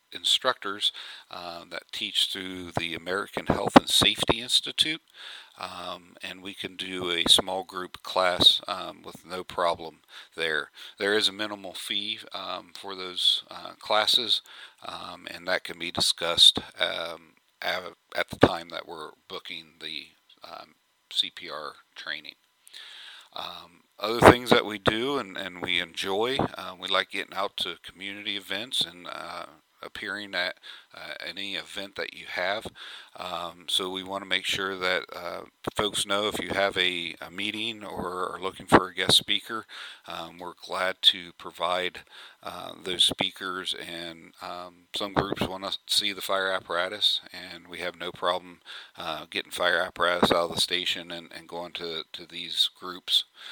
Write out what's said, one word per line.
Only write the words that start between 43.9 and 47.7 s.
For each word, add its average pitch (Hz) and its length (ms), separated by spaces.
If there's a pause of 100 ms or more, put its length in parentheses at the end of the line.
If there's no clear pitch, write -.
um, 90 520
some 101 200
groups 98 340
wanna 95 240 (140)
see 104 260
the 95 80
fire 95 320
apparatus, 95 680 (100)
and 87 340
we 87 120